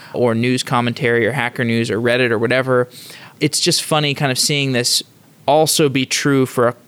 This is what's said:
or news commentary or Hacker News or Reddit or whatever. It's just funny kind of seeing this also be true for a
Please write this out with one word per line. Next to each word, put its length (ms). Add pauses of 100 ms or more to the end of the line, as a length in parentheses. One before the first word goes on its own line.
(140)
or 220
news 280
commentary 640
or 60
Hacker 320
News 260
or 80
Reddit 320
or 80
whatever. 520 (500)
It's 220
just 200
funny 320
kind 160
of 80
seeing 360
this 280 (460)
also 400
be 180
true 400
for 220
a 60 (140)